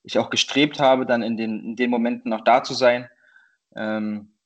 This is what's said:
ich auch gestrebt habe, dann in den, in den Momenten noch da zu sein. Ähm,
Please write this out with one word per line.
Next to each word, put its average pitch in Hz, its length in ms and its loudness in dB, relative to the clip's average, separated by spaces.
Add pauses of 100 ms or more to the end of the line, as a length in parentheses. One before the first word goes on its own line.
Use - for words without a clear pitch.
ich - 160 -2
auch 117 100 0
gestrebt 143 500 0
habe, 131 260 4
dann 120 180 0
in 113 140 -4
den, 110 260 -4
in 113 140 -8
den 123 120 0
Momenten 120 400 -2
noch 110 140 -4
da 120 200 4
zu - 100 -8
sein. 123 340 0 (680)
Ähm, 107 560 -6 (120)